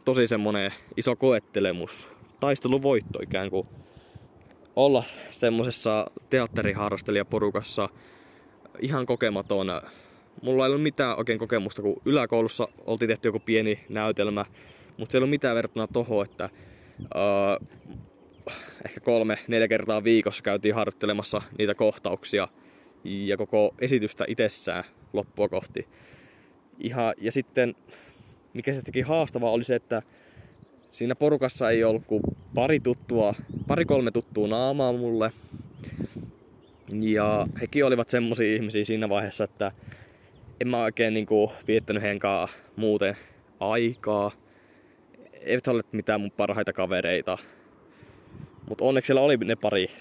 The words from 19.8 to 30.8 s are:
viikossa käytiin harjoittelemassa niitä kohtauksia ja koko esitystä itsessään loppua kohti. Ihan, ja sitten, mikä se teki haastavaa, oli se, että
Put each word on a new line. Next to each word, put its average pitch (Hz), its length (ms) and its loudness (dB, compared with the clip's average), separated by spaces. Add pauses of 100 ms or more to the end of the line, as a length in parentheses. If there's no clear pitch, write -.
viikossa 110 400 4
käytiin 104 320 0
harjoittelemassa 104 680 -2 (160)
niitä 101 180 0
kohtauksia 101 720 0 (560)
ja 98 340 -2
koko 104 420 2
esitystä 123 480 0
itsessään 101 560 -2 (300)
loppua 101 360 -2
kohti. - 380 -8 (920)
Ihan, 117 380 -2
ja 110 140 -4
sitten, 123 440 -2 (800)
mikä 123 200 -4
se 135 80 -6
teki - 200 -4
haastavaa, 131 500 0
oli 120 120 0
se, 127 120 0
että 113 260 -2 (920)